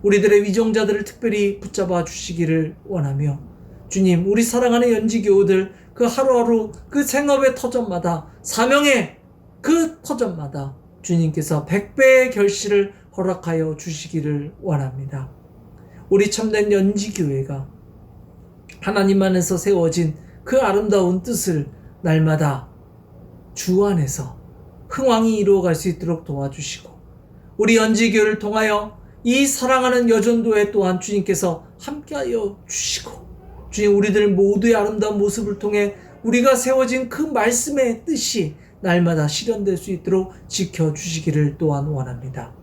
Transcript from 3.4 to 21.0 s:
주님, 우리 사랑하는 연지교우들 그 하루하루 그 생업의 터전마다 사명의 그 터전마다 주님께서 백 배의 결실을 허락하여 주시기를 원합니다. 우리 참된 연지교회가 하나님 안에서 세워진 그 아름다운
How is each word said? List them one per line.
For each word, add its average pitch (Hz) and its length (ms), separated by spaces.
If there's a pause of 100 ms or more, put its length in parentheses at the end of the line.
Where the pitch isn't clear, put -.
주님, 185 400
우리 226 120
사랑하는 240 500
연지교우들 202 800 (200)
그 - 140
하루하루 233 680 (160)
그 285 160
생업의 277 500
터전마다 185 720 (140)
사명의 254 760 (420)
그 320 400
터전마다 160 760 (280)
주님께서 160 640
백 202 280
배의 262 360
결실을 202 640 (200)
허락하여 165 600
주시기를 151 840
원합니다. 135 680 (760)
우리 196 220
참된 214 420
연지교회가 180 960 (1120)
하나님 196 400
안에서 185 380
세워진 170 580 (280)
그 254 140
아름다운 196 640